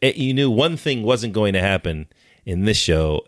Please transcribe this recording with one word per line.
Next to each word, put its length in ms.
it, 140
you 140
knew 200
one 260
thing 240
wasn't 320
going 200
to 60
happen 460
in 200
this 120
show, 500